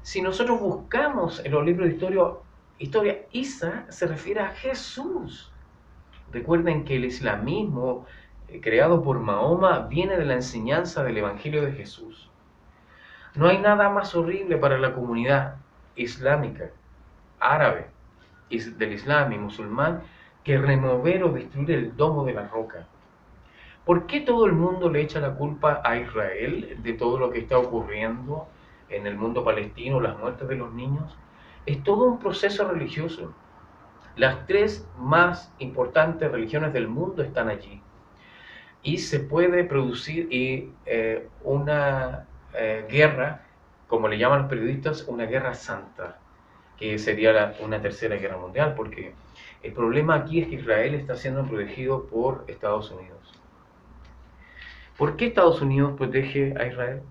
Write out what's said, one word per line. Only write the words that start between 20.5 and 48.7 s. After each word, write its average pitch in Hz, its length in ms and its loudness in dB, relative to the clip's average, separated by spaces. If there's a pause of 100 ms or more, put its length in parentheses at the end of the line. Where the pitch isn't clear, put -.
remover 135 680 4
o 170 40 6
destruir 139 440 -4
el 113 240 -2
domo 147 280 2
de 127 80 -2
la 101 160 -6
roca. 107 380 -8 (1000)
¿Por 175 220 2
qué 294 140 -2
todo 233 260 4
el 185 60 6
mundo 175 380 2
le 147 100 2
echa 147 200 -2
la 139 140 -2
culpa 147 500 0
a 120 120 2
Israel 110 840 -4
de 117 100 -4
todo 120 260 0
lo 123 120 2
que 123 80 -4
está 127 200 2
ocurriendo 120 880 -4 (420)
en 101 180 -6
el 101 100 -6
mundo 117 280 -2
palestino, 117 560 -2
las 107 180 -2
muertes 123 300 -6
de 131 80 -4
los 117 160 -8
niños? 139 440 -6 (480)
Es 143 180 -4
todo 208 220 4
un 240 140 4
proceso 202 520 0
religioso. 160 640 -6 (840)
Las 131 300 2
tres 208 420 2 (100)
más 165 600 4
importantes 151 720 0
religiones 135 420 -2
del 117 160 0
mundo 156 340 -4
están 120 260 -2
allí. - 340 -8 (1000)
Y 156 160 -2
se - 220 -2
puede 175 440 4
producir 147 680 -2
y, 127 400 -2 (140)
eh, 113 420 -2 (140)
una, 139 840 0 (280)
eh, 110 340 -4
guerra, 147 540 2 (440)
como 110 220 2
le 104 100 -2
llaman 135 220 6
los 135 80 -2
periodistas, 135 600 -2
una 117 180 -4
guerra 123 280 -2
santa, 95 640 -12 (580)
que 107 220 -4
sería 110 340 4
la, 104 280 4
una 107 200 -4
tercera 104 360 -4
guerra 95 220 -6
mundial, 117 360 0